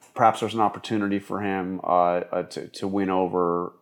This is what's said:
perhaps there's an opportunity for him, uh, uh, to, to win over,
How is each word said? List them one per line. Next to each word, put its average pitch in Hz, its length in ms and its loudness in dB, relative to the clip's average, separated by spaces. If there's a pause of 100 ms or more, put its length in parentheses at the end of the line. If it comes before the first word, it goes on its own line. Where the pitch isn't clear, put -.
(140)
perhaps 113 260 4
there's 107 120 -4
an 113 80 -2
opportunity 101 580 0
for 98 220 -6
him, 95 420 -4
uh, - 40 -6
uh, 87 560 2
to, - 260 -10
to - 180 -8
win 98 220 0
over, 90 720 0